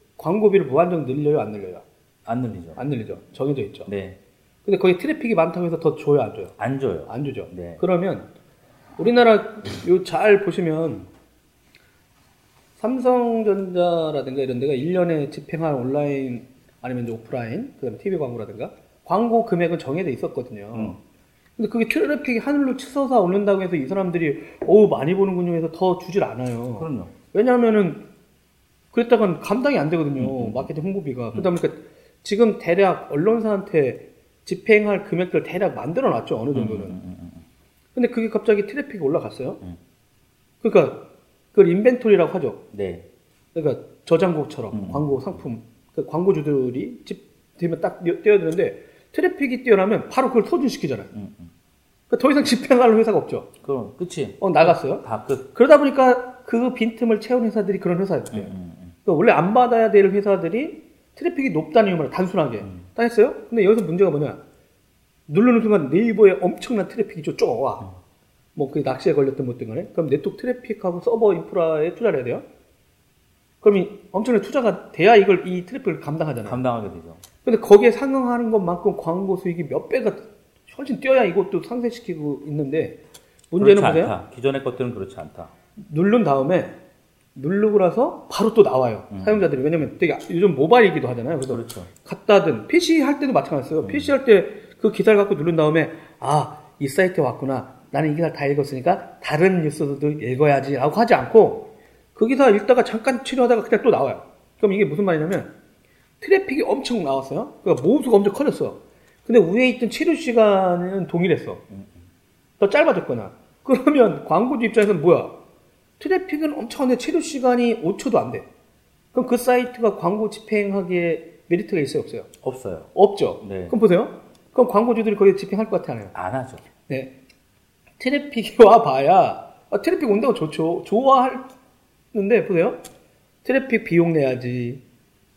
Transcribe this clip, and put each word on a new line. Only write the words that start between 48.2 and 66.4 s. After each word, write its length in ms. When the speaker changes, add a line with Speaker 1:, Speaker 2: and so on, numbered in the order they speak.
Speaker 1:
뛰어드는데 640
트래픽이 500
뛰어나면 460
바로 180
그걸 180
소진시키잖아요. 680
Speaker 2:
음, 260
음. 100
Speaker 1:
그러니까 200
더 40
이상 120
집행할 540
회사가 200
없죠. 320
Speaker 2:
그럼 340
끝이. 420
Speaker 1:
어, 120
나갔어요. 520
Speaker 2:
다 220
끝. 300
Speaker 1:
그러다 240
보니까 680
그 280
빈틈을 460
채운 260
회사들이 340
그런 200
회사였대요. 440
Speaker 2:
음, 40
음, 320
음. 140
Speaker 1:
그러니까 140
원래 140
안 240
받아야 340
될 220
회사들이 720
트래픽이 340
높다는 400
이유만 180
Speaker 2:
음. 40
Speaker 1:
단순하게 520
다 80
했어요. 320
근데 160
여기서 200
문제가 260
뭐냐? 260
누르는 340
순간 280
네이버에 520